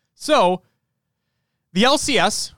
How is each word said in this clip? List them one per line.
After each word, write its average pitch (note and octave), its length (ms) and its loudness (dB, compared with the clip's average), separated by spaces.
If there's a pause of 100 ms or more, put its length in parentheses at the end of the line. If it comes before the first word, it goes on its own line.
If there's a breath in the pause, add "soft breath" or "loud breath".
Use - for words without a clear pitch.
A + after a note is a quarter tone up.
(140)
So, G3 480 0 (1120)
the G3 140 2
L C#4 120 2
C C#4 200 -2
S, - 400 -2